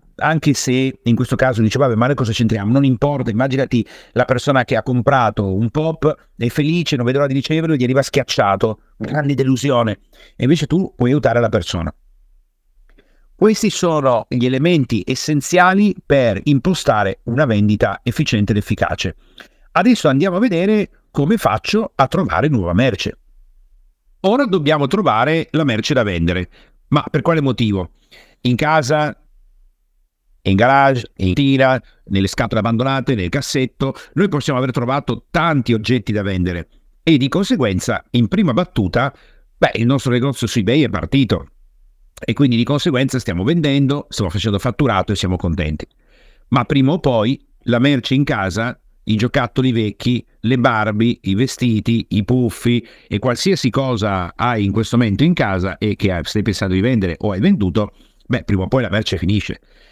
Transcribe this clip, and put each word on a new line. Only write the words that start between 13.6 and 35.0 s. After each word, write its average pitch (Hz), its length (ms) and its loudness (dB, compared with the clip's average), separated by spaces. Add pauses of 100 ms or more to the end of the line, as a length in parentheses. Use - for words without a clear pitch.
sono 143 580 0
gli 123 180 0
elementi 131 600 2
essenziali 180 920 2 (100)
per 120 380 2
impostare 127 800 0
una 131 220 -2
vendita 107 580 2
efficiente 113 480 0
ed 101 60 0
efficace. 92 580 -2 (560)
Adesso 190 380 2
andiamo 170 260 2
a 185 60 0
vedere 202 480 2 (200)
come 160 280 0
faccio 143 580 -2
a 131 120 2
trovare 92 420 0
nuova 92 240 0
merce. - 440 0 (1040)
Ora 247 240 2
dobbiamo 156 420 0
trovare 151 640 0
la 156 120 0
merce 113 300 0
da 123 100 4
vendere. 87 460 -2 (400)
Ma 147 200 0
per 151 120 -2
quale 165 180 0
motivo? 107 520 -2 (500)
In 123 160 0
casa, 151 600 0 (1200)
in 95 160 2
garage, 135 580 4
in 95 120 -2
cantina, 131 540 2 (260)
nelle 98 200 0
scatole 113 320 -4
abbandonate, 127 560 0
nel 95 140 -2
cassetto, 135 640 -4 (200)
noi 190 120 2
possiamo 143 320 -2
aver 127 120 -2
trovato 123 600 -4